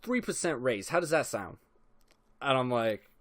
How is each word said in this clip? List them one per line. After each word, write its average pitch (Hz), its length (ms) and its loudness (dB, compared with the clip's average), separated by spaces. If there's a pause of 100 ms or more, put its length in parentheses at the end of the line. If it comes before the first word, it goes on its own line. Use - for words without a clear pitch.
Three 247 200 0
percent 170 400 -2
raise. 117 280 0
How 170 100 2
does 165 120 -2
that 151 140 2
sound? 98 320 -8 (840)
And 135 160 2
I'm 127 120 0
like 113 400 0 (120)